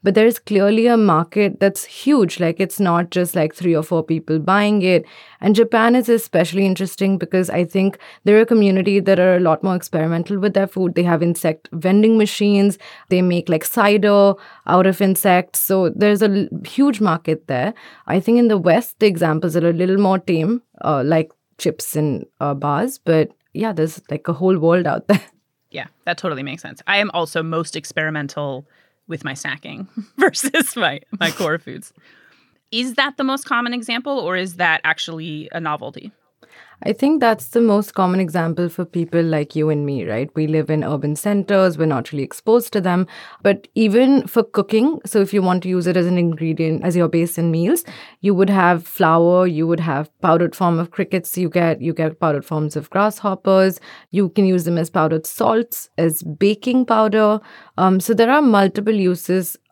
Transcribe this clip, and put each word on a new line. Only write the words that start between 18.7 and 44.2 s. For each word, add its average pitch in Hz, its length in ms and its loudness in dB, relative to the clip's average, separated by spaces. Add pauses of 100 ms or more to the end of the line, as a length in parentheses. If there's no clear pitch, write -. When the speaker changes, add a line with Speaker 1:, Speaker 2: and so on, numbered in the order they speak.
Speaker 1:
the 208 80 4
examples 165 500 0
are 165 100 2
a 170 60 2
little 180 240 0
more 190 220 2
tame, 185 420 -2 (220)
uh, 139 200 0
like 160 300 0 (240)
chips - 400 -4
and, 147 300 -2 (140)
uh, 143 120 -2
bars. 143 460 -4
But 160 320 0 (240)
yeah, 220 180 -4
there's, 160 380 -4
like, 143 180 -8
a 165 60 -2
whole 185 240 0
world 170 280 2
out 135 220 -4
there. 202 180 4
<laughs> - 40 -20 (400)
Speaker 2:
Yeah, 139 180 -14 (180)
that 170 100 -4
totally 147 260 -8
makes 143 200 -12
sense. - 240 -18
I 196 100 0
am 202 160 0
also 165 300 -4
most 160 340 -6
experimental 147 880 -8 (400)
with 165 160 -12
my 135 120 -10
snacking - 520 -12 (160)
<laughs> - 140 -20
versus - 580 -2
my, 143 260 -4 (200)
my 170 100 0
core 165 280 -4
foods. - 340 -16 (800)
Is 240 220 -4
that 277 240 -2
the 277 60 -2
most 269 200 -4
common 240 300 -2
example, 247 440 -6
or 180 160 -4
is 190 220 -6
that 175 260 0
actually 160 720 -6
a 170 80 -8
novelty? 151 500 -10 (760)
Speaker 1:
I 220 80 -2
think 277 280 0
that's 226 280 0
the 233 120 0
most 208 340 0
common 185 260 0
example 165 480 -2
for 175 160 -8
people 170 360 -4
like 156 360 -2
you 156 120 0
and 147 160 -2
me, 139 200 -6
right? 123 320 -4
We 156 100 -2
live 156 240 -2
in 151 140 0
urban 147 320 -4
centers. 196 600 0
We're 160 100 0
not 135 260 -4
really 143 100 -6
exposed 226 500 -2
to 208 80 -2
them. 180 280 -2 (340)
But 202 320 0
even 240 540 4